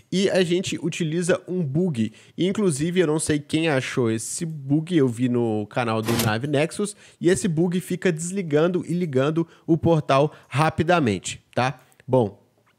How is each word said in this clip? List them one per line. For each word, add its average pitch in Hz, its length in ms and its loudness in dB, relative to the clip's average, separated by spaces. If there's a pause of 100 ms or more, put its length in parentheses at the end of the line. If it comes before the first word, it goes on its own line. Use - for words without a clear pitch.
(120)
E 185 160 2
a 185 140 2
gente 175 400 -2
utiliza 170 640 -4
um 180 140 -4
bug. 135 500 -2 (240)
Inclusive, 175 640 0
eu 165 60 4
não 156 140 0
sei 151 180 0
quem 160 300 -2
achou 127 420 0
esse 113 340 -4
bug, 156 500 -2
eu 135 140 4
vi 120 200 -2
no 113 400 0
canal 113 340 -2
do 113 100 -2 (120)
Nave 117 240 0
Nexus. 160 460 -2 (240)
E 165 120 2
esse 185 160 0
bug 170 340 0
fica 180 320 -2
desligando 170 760 0
e 156 60 -4
ligando 160 540 0 (180)
o 160 140 2
portal 151 560 2 (140)
rapidamente, 151 920 0 (120)
tá? 131 260 -2 (260)
Bom, 123 380 0 (340)